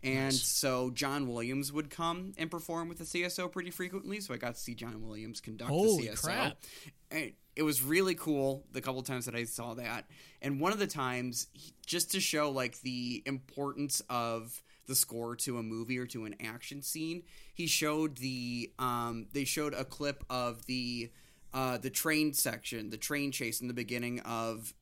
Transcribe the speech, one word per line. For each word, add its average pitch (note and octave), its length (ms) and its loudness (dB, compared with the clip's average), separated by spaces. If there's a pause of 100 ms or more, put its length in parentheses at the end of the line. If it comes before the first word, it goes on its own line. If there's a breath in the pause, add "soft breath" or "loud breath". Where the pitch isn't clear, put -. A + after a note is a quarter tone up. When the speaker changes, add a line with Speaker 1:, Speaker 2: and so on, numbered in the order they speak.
Speaker 1:
And C3+ 320 2
Speaker 2:
Nice. C3 80 4
Speaker 1:
so B2+ 500 4
John C3+ 360 0
Williams B2+ 460 0
would D3+ 180 -2
come F3 480 -2
and D#3+ 100 -2
perform E3+ 400 -4
with E3 80 -10
the E3+ 80 -8
C F3 180 0
S F3 140 -2
O F3+ 100 0
pretty F3+ 220 -4
frequently, F#3 500 -4
so G3 140 -6
I A#2+ 40 -4
got A#2+ 180 -2
to - 40 -10
see - 140 -6
John A2 320 -6
Williams A2 360 -8
conduct A#2 280 -6
Speaker 2:
Holy F#3+ 280 6
Speaker 1:
the B2 60 2
C A2+ 60 -2
S G#2+ 160 -2
O. - 20 0
Speaker 2:
crap. G#3+ 300 0 (540 loud breath)
Speaker 1:
And D3+ 220 -2 (220)
it D3 60 2
was C#3+ 220 4
really F3 320 6
cool C#3 560 2
the C3 100 -4
couple C3 220 -2
times B2 220 -2
that A#2 100 -4
I A#2+ 80 0
saw A#2 320 -6
that. A#2 300 -4 (360 loud breath)
And C#3 180 0
one E3+ 120 4
of G#3+ 80 2
the G3 80 4
times, B2+ 640 0
he, - 200 -18 (120)
just E3+ 280 2
to F#3+ 60 2
show, D3+ 300 4
like, B2+ 320 0
the B2 460 -2
importance C#3 840 -2
of A#2 540 0 (240 soft breath)
the C3 80 0
score A#2 400 2
to A#2+ 240 -2
a A2+ 40 -2
movie A2+ 360 -2
or B2+ 80 -4
to A#2 180 -6
an G#2 180 -8
action C#3+ 380 -8
scene, E3 400 -2 (320 soft breath)
he E3+ 140 0
showed D3+ 500 4
the, B2 640 -2
um, A#2 540 0
they C#3+ 120 2
showed D3 300 0
a B2+ 100 -2
clip C#3+ 460 -4
of A#2+ 340 0
the, A#2+ 460 -2 (420 soft breath)
uh, B2+ 240 2
the B2+ 140 -2
train D#3 420 4
section, A2+ 560 0
the A2 80 -6
train C#3+ 340 0
chase A#2+ 300 0
in B2+ 60 -2
the B2 80 -2
beginning A#2+ 460 0
of A2+ 600 -2